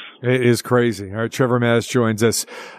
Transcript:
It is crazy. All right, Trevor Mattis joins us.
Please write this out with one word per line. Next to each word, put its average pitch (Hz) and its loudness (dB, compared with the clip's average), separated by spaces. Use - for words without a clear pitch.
It 123 0
is 120 4
crazy. 113 0
All 107 -8
right, 113 -4
Trevor 123 0
Mattis 117 2
joins 110 0
us. 110 2